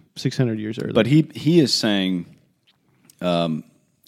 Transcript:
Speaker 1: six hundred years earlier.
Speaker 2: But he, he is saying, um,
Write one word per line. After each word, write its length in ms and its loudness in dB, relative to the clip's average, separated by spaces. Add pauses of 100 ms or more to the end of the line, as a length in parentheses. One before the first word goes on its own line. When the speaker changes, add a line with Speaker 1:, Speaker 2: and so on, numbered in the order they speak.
(160)
Speaker 1:
six 200 -6
hundred 220 0
years 220 -8
earlier. 120 -6
Speaker 2:
But 140 2
he, 280 4
he 260 2
is 120 2
saying, 540 -2 (920)
um, 420 -2 (460)